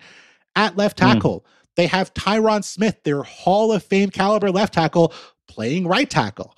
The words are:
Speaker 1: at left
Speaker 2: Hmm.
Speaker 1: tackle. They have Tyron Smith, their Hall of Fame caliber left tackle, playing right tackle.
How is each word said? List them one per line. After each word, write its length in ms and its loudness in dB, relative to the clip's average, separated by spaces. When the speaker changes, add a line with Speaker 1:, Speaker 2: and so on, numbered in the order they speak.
Speaker 1:
at 220 0
left 220 -2
Speaker 2:
Hmm. 140 4
Speaker 1:
tackle. 320 0
They 100 2
have 260 -2
Tyron 500 0
Smith, 400 -4
their 200 -2
Hall 480 0
of 120 0
Fame 280 0
caliber 400 0
left 240 0
tackle, 380 2
playing 400 -6
right 220 0
tackle. 480 -4